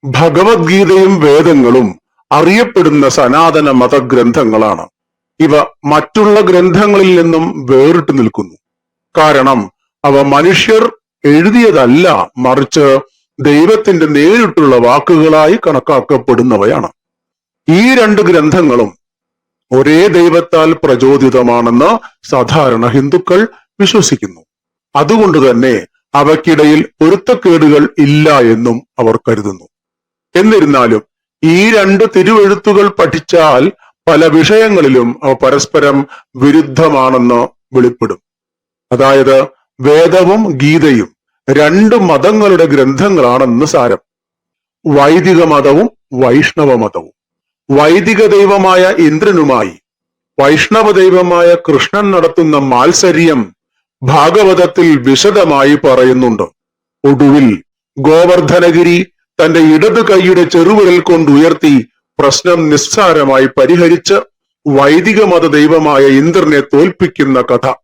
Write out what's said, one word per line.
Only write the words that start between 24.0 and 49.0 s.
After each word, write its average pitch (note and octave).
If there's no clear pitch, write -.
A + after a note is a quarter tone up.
അതുകൊണ്ട് D3+
തന്നെ A#2
അവയ്ക്കിടയിൽ D3+
പൊരുത്തക്കേടുകൾ D#3+
ഇല്ല D3+
എന്നും A#2
അവർ A2+
കരുതുന്നു. G#2
എന്നിരുന്നാലും C#3+
ഈ G3
രണ്ട് G3
തിരുവെഴുത്തുകൾ G3+
പഠിച്ചാൽ D#3+
പല D#3+
വിഷയങ്ങളിലും D#3+
അവ C3+
പരസ്പരം C#3
വിരുദ്ധമാണെന്ന് C3
വെളിപ്പെടും. A#2+
അതായത് C3+
വേദവും F3
ഗീതയും C#3
രണ്ട് F3
മതങ്ങളുടെ F#3+
ഗ്രന്ഥങ്ങളാണെന്ന് C3+
സാരം. A#2+
വൈദിക E3
മതവും D3
വൈഷ്ണവ C3
മതവും. G#2
വൈദിക F3+
ദൈവമായ G3
ഇന്ദ്രനുമായി D#3